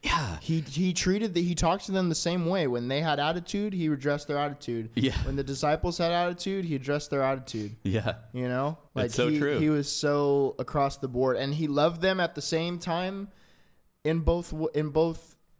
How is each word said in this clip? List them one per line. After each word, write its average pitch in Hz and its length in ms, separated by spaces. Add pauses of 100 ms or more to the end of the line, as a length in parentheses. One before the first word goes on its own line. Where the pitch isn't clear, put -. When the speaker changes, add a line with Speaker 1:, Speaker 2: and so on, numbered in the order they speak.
Speaker 1:
Yeah. 95 360
Speaker 2:
He, 160 200
he 170 340
treated 202 400
the, 170 80
he 175 140
talked 180 300
to 202 60
them 185 160
the 165 60
same 170 320
way. 170 220
When 120 200
they 139 140
had 151 160
attitude, 180 560
he 170 140
addressed 143 400
their 143 100
attitude. 127 560
Speaker 1:
Yeah. 131 220 (100)
Speaker 2:
When - 80
the 139 100
disciples 151 540
had 170 140
attitude, 175 520
he 156 120
addressed 143 340
their 139 120
attitude. 123 600
Speaker 1:
Yeah. 104 320 (180)
Speaker 2:
You 127 160
know, 139 300 (160)
like, 131 120
Speaker 1:
It's 110 100
so - 120
Speaker 2:
he, 151 100
Speaker 1:
true. 147 200
Speaker 2:
he 156 100
was 147 220
so 143 680
across 139 360
the 131 120
board, 127 300
and 139 140
he 156 140
loved 151 340
them 190 200
at 170 160
the 143 60
same 170 360
time 185 500 (760)
in 165 160
both 170 320
w-, 156 220
in 151 160
both 160 440 (260)